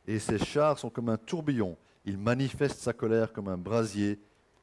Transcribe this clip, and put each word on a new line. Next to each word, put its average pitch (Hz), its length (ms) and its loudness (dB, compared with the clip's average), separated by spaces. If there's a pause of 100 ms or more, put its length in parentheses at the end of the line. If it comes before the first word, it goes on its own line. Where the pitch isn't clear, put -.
et 107 100 0
ses 107 200 0
chars 147 400 2
sont 117 120 -8
comme 117 200 -2
un 110 80 2
tourbillon. 131 580 -2 (300)
Il 101 100 -2
manifeste 127 640 0
sa 120 120 -2
colère 113 400 2
comme 101 160 -8
un 92 100 -4
brasier, 104 600 0 (440)